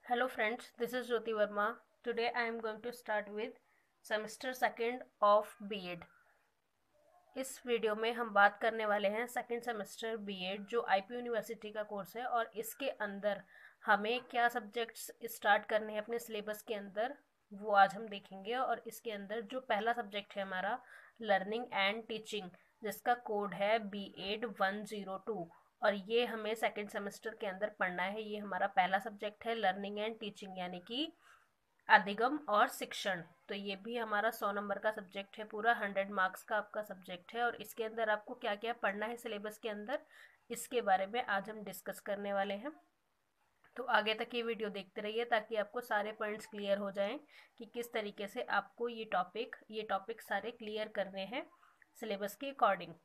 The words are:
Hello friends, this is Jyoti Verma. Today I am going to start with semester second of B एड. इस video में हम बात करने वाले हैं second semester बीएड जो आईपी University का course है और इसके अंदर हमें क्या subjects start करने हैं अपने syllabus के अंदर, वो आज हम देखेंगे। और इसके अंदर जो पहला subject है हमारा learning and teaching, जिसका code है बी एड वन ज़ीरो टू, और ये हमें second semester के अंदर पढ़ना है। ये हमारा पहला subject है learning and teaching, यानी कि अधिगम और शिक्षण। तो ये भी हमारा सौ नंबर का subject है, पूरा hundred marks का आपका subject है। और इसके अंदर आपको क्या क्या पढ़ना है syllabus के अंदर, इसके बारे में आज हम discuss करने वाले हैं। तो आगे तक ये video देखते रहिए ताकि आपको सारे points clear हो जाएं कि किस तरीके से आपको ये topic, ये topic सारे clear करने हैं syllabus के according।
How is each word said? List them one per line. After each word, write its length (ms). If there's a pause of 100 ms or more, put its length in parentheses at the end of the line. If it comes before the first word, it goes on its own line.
(160)
Hello 180
friends, 280 (200)
this 120
is 180
Jyoti 220
Verma. 400 (340)
Today 260
I 180
am 140
going 200
to 60 (100)
start 240 (100)
with 160 (600)
semester 420 (100)
second 360 (240)
of 220 (220)
B 60
एड. 300 (1300)
इस 280
video 300
में 180
हम 160
बात 320
करने 240
वाले 240
हैं 180
second 340
semester 560
बीएड 480
जो 240
आईपी 260
University 560
का 120
course 340
है 80
और 300
इसके 340
अंदर 540 (420)
हमें 360
क्या 260
subjects 640 (140)
start 400
करने 280
हैं 80
अपने 180
syllabus 420
के 120
अंदर, 440 (360)
वो 180
आज 240
हम 120
देखेंगे। 480
और 320
इसके 240
अंदर 300
जो 200
पहला 320
subject 420
है 80
हमारा 380 (420)
learning 440
and 340 (100)
teaching, 380 (340)
जिसका 300
code 400
है 260
बी 380
एड 280
वन 380
ज़ीरो 340
टू, 340 (320)
और 100
ये 320
हमें 300
second 340
semester 460
के 120
अंदर 220
पढ़ना 340
है। 180
ये 160
हमारा 300
पहला 320
subject 460
है 100
learning 420
and 160 (100)
teaching, 340
यानी 220
कि 340 (760)
अधिगम 500 (100)
और 180
शिक्षण। 560 (240)
तो 80
ये 200
भी 220
हमारा 320
सौ 220
नंबर 260
का 140
subject 460
है, 60
पूरा 300
hundred 380
marks 320
का 140
आपका 240
subject 520
है। 100
और 120
इसके 280
अंदर 260
आपको 240
क्या 220
क्या 180
पढ़ना 320
है 120
syllabus 400
के 120
अंदर, 300 (520)
इसके 300
बारे 260
में 180
आज 240
हम 140
discuss 360
करने 340
वाले 200
हैं। 180 (1040)
तो 80
आगे 300
तक 200
ये 80
video 280
देखते 320
रहिए 240
ताकि 300
आपको 260
सारे 300
points 340
clear 320
हो 140
जाएं 280 (380)
कि 80
किस 280
तरीके 340
से 140
आपको 480
ये 160
topic, 500 (160)
ये 120
topic 380
सारे 300
clear 360
करने 340
हैं 260 (520)
syllabus 360
के 160
according। 420 (120)